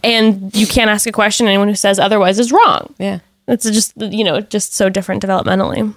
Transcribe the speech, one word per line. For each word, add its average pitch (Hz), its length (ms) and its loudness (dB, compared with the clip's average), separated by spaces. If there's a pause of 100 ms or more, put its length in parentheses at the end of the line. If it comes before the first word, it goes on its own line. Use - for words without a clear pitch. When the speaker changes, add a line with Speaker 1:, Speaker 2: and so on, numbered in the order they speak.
Speaker 1:
And 220 540 0
you 208 100 2
can't 220 240 0
ask 208 160 -2
a 214 60 -6
question. 214 340 0
Anyone 202 220 2
who 208 80 0
says 196 240 0
otherwise 196 400 2
is 240 120 0
wrong. - 460 2
Speaker 2:
Yeah. 190 220 -6 (280)
Speaker 1:
It's 226 220 -2
just, 214 260 -2
you 214 280 -4
know, 170 160 0
just - 340 -6
so 196 140 2
different 190 340 -4
developmentally. 196 760 -2